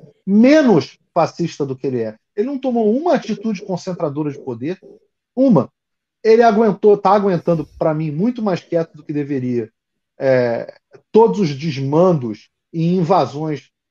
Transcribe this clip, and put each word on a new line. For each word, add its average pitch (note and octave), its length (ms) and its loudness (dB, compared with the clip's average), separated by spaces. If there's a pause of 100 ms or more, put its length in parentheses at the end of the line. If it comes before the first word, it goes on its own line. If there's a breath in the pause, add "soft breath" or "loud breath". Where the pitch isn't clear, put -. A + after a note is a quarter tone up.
(260)
menos A3+ 720 4 (160)
fascista D#3+ 500 -2
do C3+ 100 -6
que C#3 120 -8
ele B2 160 -4
é. A2 140 -10 (200)
Ele G#3 100 -2
não C#4 120 -6
tomou A#3 360 0
uma D#4 200 0
atitude G#3+ 480 -6
concentradora D#3+ 680 -6
de - 80 -12
poder, C3 400 -10 (560)
uma. G#3+ 340 2 (540)
Ele A3 200 6
aguentou, G#3+ 560 4
tá F#3+ 140 2
aguentando, F3 540 0 (120)
pra D#3+ 160 -2
mim, D#3 160 -4
muito A3 320 -4
mais F#3+ 180 -2
quieto E3 340 -4
do D3+ 80 -20
que D#3+ 100 -12
deveria, C3 580 -4 (500)
é, B2 540 0 (380)
todos G#3+ 260 4
os D3+ 160 -2
desmandos C#3 960 -2 (220)
e E3+ 220 -2
invasões D#3 760 -2 (200)